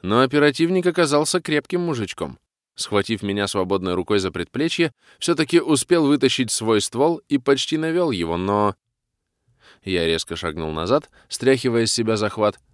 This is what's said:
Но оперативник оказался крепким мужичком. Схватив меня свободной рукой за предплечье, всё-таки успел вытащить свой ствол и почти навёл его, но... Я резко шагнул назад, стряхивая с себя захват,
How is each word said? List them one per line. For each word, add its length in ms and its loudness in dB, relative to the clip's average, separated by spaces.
Но 200 2
оперативник 640 2
оказался 560 0
крепким 400 -2
мужичком. 580 -6
Схватив 480 -2
меня 240 -2
свободной 460 -2
рукой 260 0
за 120 -2
предплечье, 600 -4
всё-таки 400 2
успел 480 2
вытащить 440 2
свой 300 2
ствол 480 0
и 80 2
почти 400 0
навёл 340 -2
его, 260 -2
но... 380 0
Я 220 0
резко 300 -2
шагнул 360 -6
назад, 380 -2
стряхивая 560 2
с 80 -2
себя 240 0
захват, 420 0